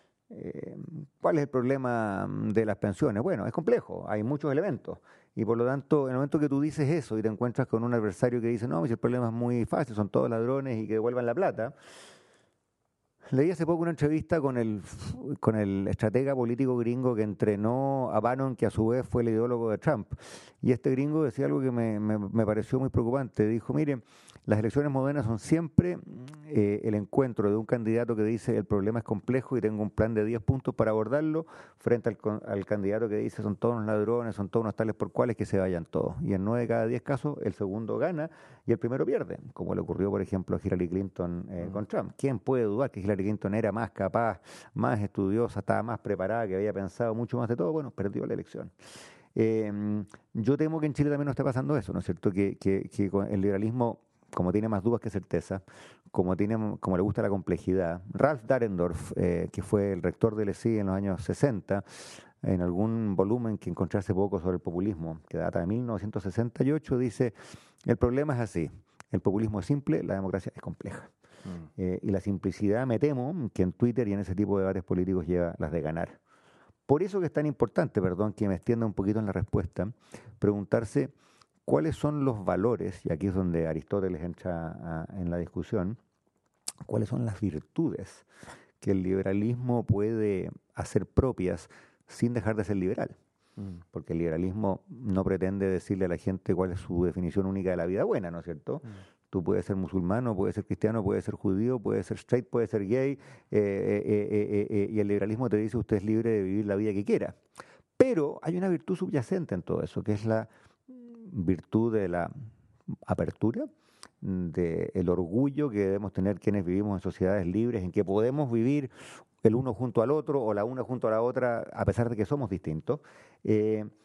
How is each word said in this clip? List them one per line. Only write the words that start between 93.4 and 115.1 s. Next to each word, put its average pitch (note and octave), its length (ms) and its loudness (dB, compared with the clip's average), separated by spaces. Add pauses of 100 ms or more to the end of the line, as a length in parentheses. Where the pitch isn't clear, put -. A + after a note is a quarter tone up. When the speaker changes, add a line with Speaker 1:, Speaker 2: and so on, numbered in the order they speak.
Speaker 2:
Mm. F#2+ 220 -10 (120)
Speaker 1:
Porque F2 220 -8
el E2 60 0
liberalismo F#2 680 0
no G#2+ 380 -2
pretende F#2+ 440 0
decirle F#2 360 0
a - 20 2
la E2+ 100 -2
gente F#2+ 380 -2
cuál F2+ 160 0
es F2 80 -6
su F2 240 -2
definición F2+ 420 0
única F#2+ 260 -2
de F2+ 60 0
la E2+ 80 -2
vida G2 200 0
buena, A#2+ 260 -2
¿no E2+ 80 -8
es D#2+ 60 -12
cierto? F2 380 -6
Speaker 2:
Mm. B2 40 -16 (420)
Speaker 1:
Tú F#2 140 0
puedes G2 220 2
ser G2+ 100 -2
musulmán, F#2+ 520 0
o G#2+ 100 0
puedes G2 180 0
ser G2+ 80 -4
cristiano, G#2+ 400 0
puedes G2+ 220 0
ser G#2+ 100 -4
judío, G#2+ 440 0
puedes G#2 260 -2
ser G#2+ 100 -8
straight, - 320 0
puedes A#2 220 0
ser G2+ 180 -2
gay, C3 240 2
eh, C3+ 80 -8 (320)
eh, G2+ 540 2
eh, G#2 260 2
eh, G#2 160 2 (140)
eh, - 80 -2
eh, G2+ 200 2
y G#2+ 120 0
el G2+ 80 0
liberalismo G#2+ 400 0
te G#2+ 80 4
dice, G#2+ 180 -2
"Usted G#2+ 220 2
es G2 80 -4
libre A2 240 2
de G#2+ 140 2
vivir G2+ 220 0
la G2+ 120 0
vida G#2+ 160 0
que G2+ 100 -2
quiera". - 320 0 (640)
Pero F#3 440 4
hay E3+ 140 -2
una F#3+ 140 0
virtud F3 260 -2
subyacente E3+ 580 -2
en F2+ 100 -2
todo E2 200 -2
eso, - 180 -6
que G#2 120 0
es G#2 120 -2
la A2 220 0 (840)
virtud G2+ 600 0
de G2+ 140 2
la E2+ 240 -2 (720)
apertura, A2 600 0 (560)
de F2 720 -2
el F2+ 160 2
orgullo B2+ 600 0